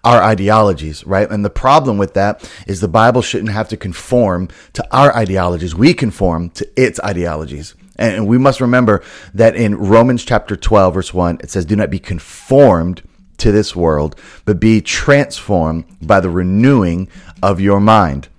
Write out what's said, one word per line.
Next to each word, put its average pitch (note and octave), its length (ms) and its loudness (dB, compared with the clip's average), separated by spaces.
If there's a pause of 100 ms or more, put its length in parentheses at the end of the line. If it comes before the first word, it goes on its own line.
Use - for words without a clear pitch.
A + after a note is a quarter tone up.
our A#2+ 180 4
ideologies, G2 840 0
right? G2 240 0
And G#2 120 -4
the G2+ 60 -2
problem C3+ 480 2
with G2 160 -2
that G2+ 340 -2 (200)
is G2 120 -6
the G2 80 -2
Bible A2+ 360 2
shouldn't A2 260 -6
have G#2+ 200 -6
to A2 80 -10
conform F#2 720 -4 (240)
to - 220 -8
our C#3 200 4
ideologies. F2+ 580 -2
We B2+ 220 2
conform F2 560 -4
to - 180 -12 (100)
its B2 240 0
ideologies. D#2 720 -8 (220)
And, F#2+ 200 -2
and G#2 120 -4
we A#2+ 100 2
must C3+ 240 0
remember A#2+ 420 2 (300)
that A2+ 220 2
in G#2 200 0
Romans A#2 480 2
chapter G#2+ 320 -4
twelve, F#2+ 380 2
verse F#2 200 -6
one, F2 280 -2
it - 80 -18
says, F2+ 160 -6
"Do G2+ 100 -2
not G2+ 140 -2
be F#2 100 -6
conformed F#2 1000 0 (360)
to G#2+ 140 0
this G#2 240 0
world, D#2+ 400 -2 (300)
but G2 140 0
be A2 220 2
transformed F2 1040 -2 (160)
by G2 180 2
the F#2 100 -2
renewing F#2 800 0 (320)
of G2 180 0
your G2+ 200 2
mind." F#2 480 2 (120)